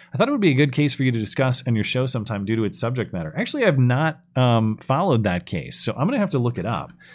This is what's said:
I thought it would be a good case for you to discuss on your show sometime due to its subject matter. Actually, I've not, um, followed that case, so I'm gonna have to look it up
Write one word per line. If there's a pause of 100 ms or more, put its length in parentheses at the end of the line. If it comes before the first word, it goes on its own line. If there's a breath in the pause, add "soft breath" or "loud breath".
(140 loud breath)
I
thought
it
would
be
a
good
case
for
you
to
discuss
on
your
show
sometime
due
to
its
subject
matter.
Actually,
I've
not, (140)
um,
followed
that
case,
so
I'm
gonna
have
to
look
it
up (240 loud breath)